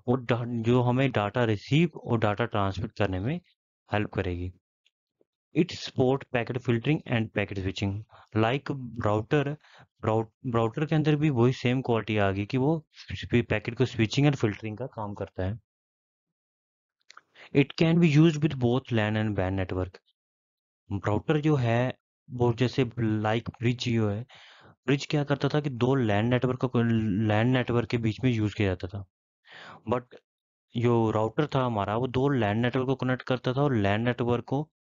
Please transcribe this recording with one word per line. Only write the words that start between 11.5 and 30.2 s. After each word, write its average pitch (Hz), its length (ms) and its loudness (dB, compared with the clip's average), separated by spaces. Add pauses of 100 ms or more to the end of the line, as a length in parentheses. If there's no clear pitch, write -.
सेम 127 280 0
क्वालिटी 110 360 0
आ 98 140 2
गई 98 140 -2
कि 127 120 -4
वो 156 340 0
स्पी-, - 580 -2
पैकेट 110 280 -2
को 127 80 2
स्विचिंग 120 420 2
और 143 80 2
फिल्टरिंग 107 420 -4
का 123 80 -8
काम 104 280 -10
करता 98 320 -6
है। 107 140 -4 (2000)
It 143 120 4
can 165 260 2
be 170 240 6
used 156 180 6
with 151 180 -2
both 123 300 0 (100)
lan 107 240 0
and 107 220 0
wan 95 260 -2
network। 92 320 -6 (1120)
राउटर 147 340 0
जो 151 140 2
है 120 420 0 (340)
वो 120 220 2
जैसे 123 320 0 (140)
like 110 500 0
ब्रिज 120 400 -4
जो 113 200 0
है, 104 160 -6 (600)
ब्रिज 139 200 0
क्या 147 180 -2
करता 143 240 -2
था 151 120 0
कि 147 100 -2
दो 127 300 0
lan 104 240 2
नेटवर्क 127 420 0
को, 123 140 0 (480)
lan 107 180 2
नेटवर्क 120 440 0
के 123 80 0
बीच 110 260 -2
में 127 80 2
यूज़ 107 240 0
किया 104 120 2
जाता 92 200 -2
था। 101 180 -10 (840)
But 123 120 0 (760)